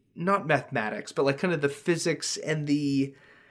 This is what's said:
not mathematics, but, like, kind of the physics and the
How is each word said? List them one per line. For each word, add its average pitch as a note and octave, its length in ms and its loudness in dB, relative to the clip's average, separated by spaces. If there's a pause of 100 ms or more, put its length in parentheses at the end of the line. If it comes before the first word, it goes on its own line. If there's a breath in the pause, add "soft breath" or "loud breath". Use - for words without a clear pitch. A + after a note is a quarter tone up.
(160)
not G3 320 0
mathematics, A2+ 640 -2
but, D3+ 140 2
like, C#3 120 2
kind F3+ 160 0
of D#3+ 60 0
the C#3+ 100 2
physics - 680 -2
and D3+ 280 -2
the C#3 480 2 (360 soft breath)